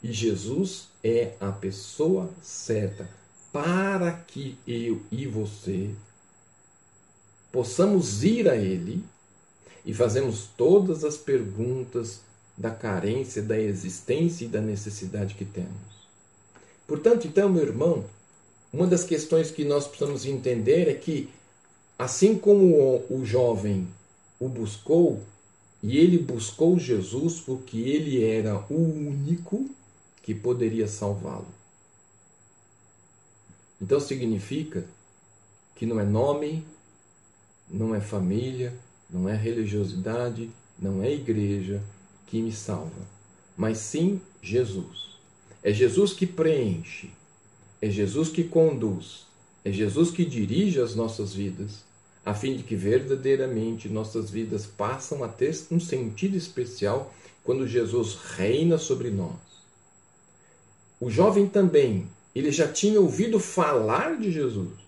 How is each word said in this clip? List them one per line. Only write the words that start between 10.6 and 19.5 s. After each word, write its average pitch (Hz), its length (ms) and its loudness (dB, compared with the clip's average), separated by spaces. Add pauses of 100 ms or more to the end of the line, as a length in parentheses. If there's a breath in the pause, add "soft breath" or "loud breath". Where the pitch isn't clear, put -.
as 147 140 -4
perguntas 120 1040 -4 (360)
da 107 140 -4
carência, 107 680 -4
da 110 180 0
existência 110 880 -2
e - 20 -10
da 107 140 -2
necessidade 101 760 -6
que 95 100 -8
temos. - 640 -12 (800 soft breath)
Portanto, 226 400 4
então, 196 220 2
meu 165 140 4
irmão, 127 420 0 (680)
uma 165 140 2
das 175 180 4
questões 156 460 0
que 147 160 -4